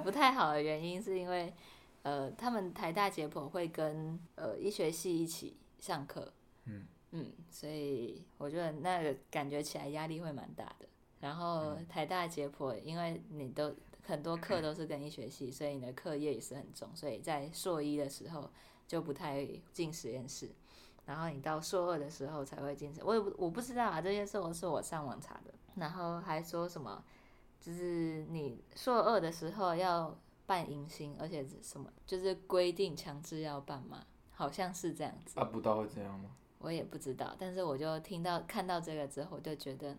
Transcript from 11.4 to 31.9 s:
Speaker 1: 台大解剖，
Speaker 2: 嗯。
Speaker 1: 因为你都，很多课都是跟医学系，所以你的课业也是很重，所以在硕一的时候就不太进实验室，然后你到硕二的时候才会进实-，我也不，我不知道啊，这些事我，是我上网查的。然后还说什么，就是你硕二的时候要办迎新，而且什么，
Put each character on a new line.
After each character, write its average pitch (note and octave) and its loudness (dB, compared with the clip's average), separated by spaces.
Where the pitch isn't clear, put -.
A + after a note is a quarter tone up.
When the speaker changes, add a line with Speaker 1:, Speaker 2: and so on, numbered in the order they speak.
Speaker 1:
台 D#3 2
大 F3 2
解 D3+ -2
剖， C#3 -2
Speaker 2:
嗯。 - -8
Speaker 1:
因 D#3+ -4
为 E3+ 0
你 D3 -4
都， D3+ 0
很 D#3 -2
多 E3 0
课 E3+ 2
都 D#3 0
是 D#3+ -2
跟 D3+ -2
医 D3+ -6
学 C3 -6
系， C3+ -6
所 D3 -4
以 C#3+ 0
你 C#3 -4
的 B2 -4
课 D#3 -2
业 D3 2
也 A2+ -2
是 - -8
很 C#3 -8
重， - -10
所 D3+ -4
以 - -2
在 D3 -2
硕 E3 2
一 D3 4
的 C#3+ 2
时 - -8
候 D#3 -6
就 E3 2
不 E3 -2
太 C#3+ 0
进 D#3+ 0
实 C3 -4
验 B2+ -4
室， - -8
然 C#3+ -4
后 E3 0
你 C#3 -4
到 D#3 2
硕 F3+ 4
二 E3 2
的 C#3+ -2
时 C#3 -4
候 D3+ -2
才 - -8
会 C#3+ -2
进 D3 -8
实-， D#3+ -10
我 G#3+ 6
也 A3 8
不， G3+ 2
我 E3+ 4
不 E3+ 0
知 B3 -4
道 A#3+ 4
啊， E3 2
这 F3+ 2
些 G3+ 2
事 G3+ 0
我， E3+ 0
是 E3+ -2
我 C#3+ 4
上 D3+ -2
网 B2 -4
查 - -12
的。 - -14
然 E3 -2
后 E3+ -2
还 E3 0
说 E3+ 0
什 F3 -8
么， A2 -6
就 E3+ -8
是 E3+ 0
你 C#3+ -4
硕 A#3+ 6
二 G#3+ 8
的 E3 4
时 E3 -4
候 F#3 4
要 E3+ 4
办 F3 2
迎 C#3+ -6
新， D3 -8
而 D#3 -2
且 D#3+ -2
什 - -10
么， - -10